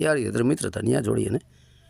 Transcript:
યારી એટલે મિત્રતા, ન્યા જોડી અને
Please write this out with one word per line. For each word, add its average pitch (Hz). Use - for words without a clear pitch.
યારી 156
એટલે 107
મિત્રતા, 117
ન્યા 120
જોડી 110
અને 113